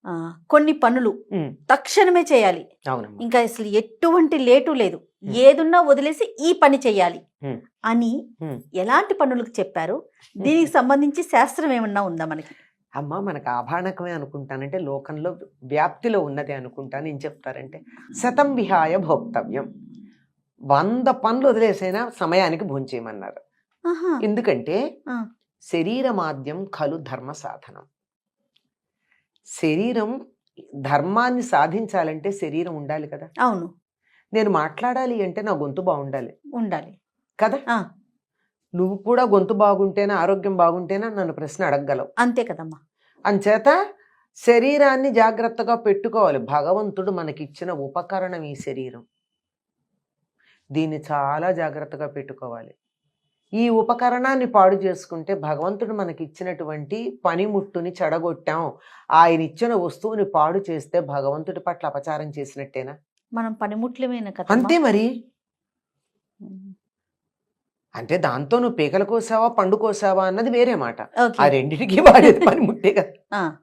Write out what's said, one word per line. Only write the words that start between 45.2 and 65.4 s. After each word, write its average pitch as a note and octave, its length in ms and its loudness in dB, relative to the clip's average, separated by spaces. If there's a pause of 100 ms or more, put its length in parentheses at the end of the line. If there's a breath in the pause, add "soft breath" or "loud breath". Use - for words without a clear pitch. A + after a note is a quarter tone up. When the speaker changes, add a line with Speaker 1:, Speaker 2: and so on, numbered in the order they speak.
Speaker 2:
పెట్టుకోవాలి. G3+ 640 0
భగవంతుడు F#3 720 -2
మనకిచ్చిన D#3 600 -8
ఉపకరణం F3 720 -6
ఈ C#3+ 120 -12
శరీరం. B2+ 500 -12 (1700)
దీన్ని D#3 400 -4
చాలా D3 400 -2
జాగ్రత్తగా D3+ 560 -6
పెట్టుకోవాలి. C3+ 680 -14 (800)
ఈ A#3 160 0
ఉపకరణాన్ని B3 760 0
పాడు G3 300 6
చేసుకుంటే F3+ 600 -6
భగవంతుడు F3 580 -4
మనకిచ్చినటువంటి E3 1300 -10
పనిముట్టుని F#3 680 -2 (100)
చెడగొట్టాం. D#3+ 720 -4 (380 soft breath)
ఆయన E3 300 6
ఇచ్చిన A3+ 320 -2
వస్తువుని G3+ 520 -2
పాడు E3+ 440 0
చేస్తే D#3+ 300 -4
భగవంతుడి D3 600 -6
పట్ల E3+ 280 -8
అపచారం D3+ 420 -8
చేసినట్టేనా? C#3 680 -12 (360)
Speaker 1:
మనం A3+ 200 -6
పనిముట్లమేనా A3+ 800 -8
కదా? F#3 200 -12
Speaker 2:
అంతే C4 260 2
మరి. A#3 480 0 (1160)